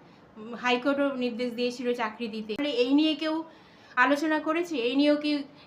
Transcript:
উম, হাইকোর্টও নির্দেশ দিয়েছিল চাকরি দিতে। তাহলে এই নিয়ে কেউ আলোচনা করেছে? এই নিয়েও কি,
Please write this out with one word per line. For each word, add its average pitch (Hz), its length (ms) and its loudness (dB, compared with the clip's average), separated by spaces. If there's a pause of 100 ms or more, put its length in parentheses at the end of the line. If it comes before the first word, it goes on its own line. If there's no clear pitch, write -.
(380)
উম, 220 160 -14
হাইকোর্টও 247 640 0
নির্দেশ 247 380 -2
দিয়েছিল 247 400 -2
চাকরি 233 340 -4
দিতে। 214 260 -8
তাহলে 285 180 -2
এই 254 220 2
নিয়ে 311 220 4
কেউ 311 200 -2 (640)
আলোচনা 285 420 2
করেছে? 320 360 -2
এই 247 200 0
নিয়েও 294 220 4
কি, 294 140 -2 (360)